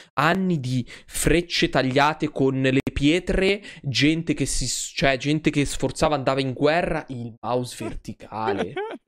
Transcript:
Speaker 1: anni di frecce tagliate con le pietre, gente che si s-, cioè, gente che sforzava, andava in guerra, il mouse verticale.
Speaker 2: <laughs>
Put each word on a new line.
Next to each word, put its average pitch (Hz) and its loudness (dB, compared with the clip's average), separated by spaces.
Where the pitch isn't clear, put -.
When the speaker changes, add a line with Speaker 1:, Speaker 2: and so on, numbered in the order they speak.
Speaker 1:
anni 175 2
di 127 -2
frecce 165 0
tagliate 143 2
con 131 2
le 131 4
pietre, 185 2
gente 147 0
che 139 0
si 131 -2
s-, - -6
cioè, 139 2
gente 147 0
che 147 2
sforzava, 135 0
andava 135 0
in 135 -2
guerra, 160 0
il 120 -10
mouse 120 -4
verticale. 110 -6
Speaker 2:
<laughs> 427 -10